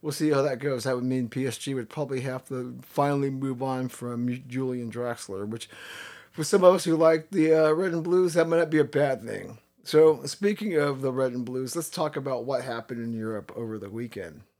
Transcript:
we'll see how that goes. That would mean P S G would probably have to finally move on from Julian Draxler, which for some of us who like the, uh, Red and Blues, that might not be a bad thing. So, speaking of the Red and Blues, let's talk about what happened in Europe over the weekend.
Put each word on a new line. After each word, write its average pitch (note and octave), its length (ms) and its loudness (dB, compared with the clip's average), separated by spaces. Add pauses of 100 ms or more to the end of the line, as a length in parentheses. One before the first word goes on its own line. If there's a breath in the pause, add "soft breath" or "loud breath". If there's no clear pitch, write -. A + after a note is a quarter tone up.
we'll D3+ 100 -4
see D3+ 180 0
how C#3 120 4
that C3+ 160 0
goes. C3 260 -2
That C3 100 0
would B2 100 -4
mean B2+ 240 0
P C3 180 -4
S A#2+ 120 -6
G C#3 160 -6
would A#2+ 140 -6
probably C#3 320 -6
have C3 280 -8
to B2+ 340 -8
finally C#3+ 480 0
move C3+ 320 -4
on C3 260 -2
from B2 580 -4
Julian B2 460 -4
Draxler, A2+ 560 -6
which A2 200 -10 (640 loud breath)
for D#3+ 140 -6
some F#3+ 180 4
of F3+ 120 10
us F3 100 0
who E3 120 2
like D#3+ 340 4
the, D#3+ 240 4
uh, D#3 180 6
Red F3 200 0
and E3 120 -2
Blues, F3 300 2
that E3 140 4
might E3 100 4
not D#3+ 120 2
be D#3 80 4
a D3 60 6
bad C3+ 380 0
thing. G#2 360 -10 (260)
So, D3+ 420 6
speaking G3+ 500 -2
of D3 240 2
the C3+ 100 0
Red B2+ 220 0
and B2 120 -4
Blues, B2+ 300 -6
let's E3 160 -6
talk D#3 260 -4
about C3+ 280 -4
what B2+ 180 -2
happened A#2 400 -8
in A#2 100 -6
Europe A2 440 -6
over A2 220 -8
the G2 120 -12
weekend. G2+ 520 -10 (180)